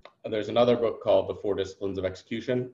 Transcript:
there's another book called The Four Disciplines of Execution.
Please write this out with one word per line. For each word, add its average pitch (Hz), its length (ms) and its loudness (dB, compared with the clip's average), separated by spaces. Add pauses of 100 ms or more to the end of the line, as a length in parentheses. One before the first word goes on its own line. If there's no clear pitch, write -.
(300)
there's 107 180 -4
another 120 280 4
book 113 260 -2
called 98 260 4
The - 60 -4
Four 98 220 -4
Disciplines 98 420 -4
of 92 60 -4
Execution. 120 680 -4